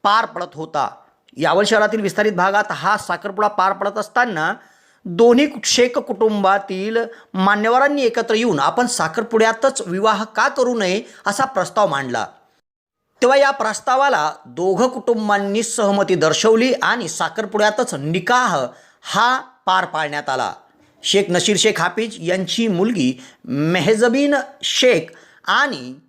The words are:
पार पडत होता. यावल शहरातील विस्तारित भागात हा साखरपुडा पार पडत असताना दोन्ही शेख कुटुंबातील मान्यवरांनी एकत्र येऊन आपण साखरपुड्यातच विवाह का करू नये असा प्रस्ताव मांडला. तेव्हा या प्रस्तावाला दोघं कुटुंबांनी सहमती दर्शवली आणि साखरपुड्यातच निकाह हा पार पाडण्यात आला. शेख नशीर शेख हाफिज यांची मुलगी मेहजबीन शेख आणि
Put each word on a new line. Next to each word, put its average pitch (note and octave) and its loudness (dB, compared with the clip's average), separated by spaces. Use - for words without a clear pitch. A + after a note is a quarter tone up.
पार G#3+ 2
पडत F3+ -10
होता. D3+ -4
यावल E3 2
शहरातील G#3+ 2
विस्तारित G#3 0
भागात F#3+ 0
हा F3 -2
साखरपुडा G3 -4
पार G3 0
पडत G3 -4
असताना G#3 -2
दोन्ही A#3 6
शेख B3 2
कुटुंबातील G3+ -2
मान्यवरांनी A3+ 2
एकत्र A3+ 0
येऊन A3 0
आपण G3+ 0
साखरपुड्यातच A3 0
विवाह G3+ 0
का A#3+ 0
करू B3+ 0
नये G3 0
असा G3+ 0
प्रस्ताव G3+ 0
मांडला. B2+ -4
तेव्हा B3+ 6
या C#4 4
प्रस्तावाला B3 0
दोघं F3+ 0
कुटुंबांनी G#3+ 0
सहमती G3+ 0
दर्शवली A3 2
आणि G3+ -2
साखरपुड्यातच G#3+ -2
निकाह E3+ 0
हा A#3+ 0
पार F#3 2
पाडण्यात D3+ -6
आला. B2+ -2
शेख G3 2
नशीर F3+ 0
शेख G3+ 0
हाफिज G3 -4
यांची F#3 -2
मुलगी F3+ 0
मेहजबीन G#3 0
शेख A3+ 0
आणि F#3 -2